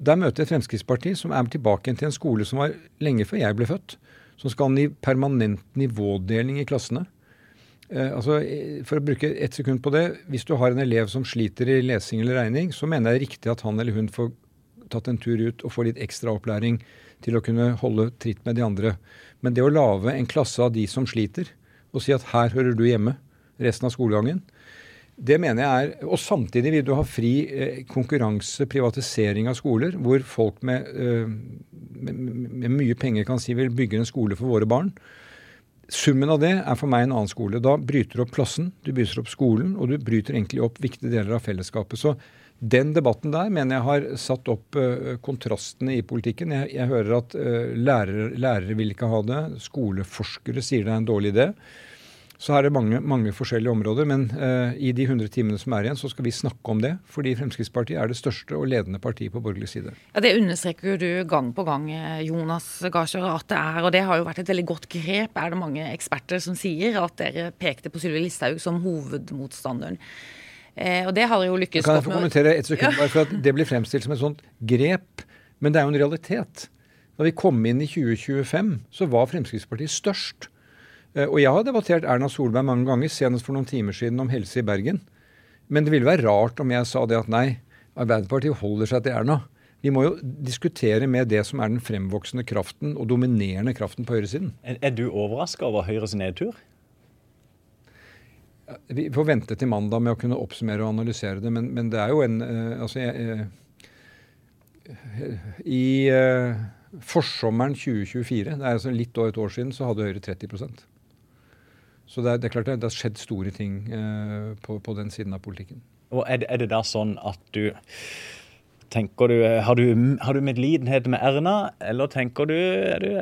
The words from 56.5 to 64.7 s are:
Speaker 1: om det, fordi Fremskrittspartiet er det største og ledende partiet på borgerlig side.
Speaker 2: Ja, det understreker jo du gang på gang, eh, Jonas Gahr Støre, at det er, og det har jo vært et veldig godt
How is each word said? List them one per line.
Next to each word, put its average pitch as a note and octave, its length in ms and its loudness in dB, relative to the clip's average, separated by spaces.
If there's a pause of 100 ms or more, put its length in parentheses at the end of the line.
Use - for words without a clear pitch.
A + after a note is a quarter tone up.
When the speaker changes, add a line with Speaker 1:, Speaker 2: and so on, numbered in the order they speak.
Speaker 1:
om A2 140 0
det, C#3 80 0 (180)
fordi C3 240 -2
Fremskrittspartiet B2 640 -4
er A2+ 140 0
det A#2+ 80 -6
største - 340 -6
og D3 160 -2
ledende G2 320 -2
partiet A2 320 -6
på A#2 80 -8
borgerlig G#2 280 -6
side. G#2 240 -10 (200)
Speaker 2:
Ja, - 80 0
det G#3 160 6
understreker F3+ 540 0
jo G3 100 0
du F3+ 240 -2
gang D3 320 0
på F#3+ 80 -4
gang, D3+ 240 -2
eh, D#3+ 380 -6
Jonas E3 560 -4 (100)
Gahr E3 160 0
Støre, F3+ 240 -2
at G#3+ 140 -6
det F3 100 -2
er, D#3 260 -2
og F3 80 4
det F#3 140 4
har F3+ 120 2
jo E3+ 80 0
vært E3 140 -8
et F#3 140 -4
veldig F3 160 0
godt E3 180 -6